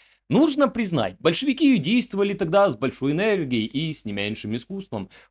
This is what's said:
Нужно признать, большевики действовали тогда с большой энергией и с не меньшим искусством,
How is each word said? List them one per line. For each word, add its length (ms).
Нужно 380
признать, 520
большевики 580
действовали 560
тогда 360
с 60
большой 380
энергией 520
и 260
с 140
не 80
меньшим 420
искусством, 540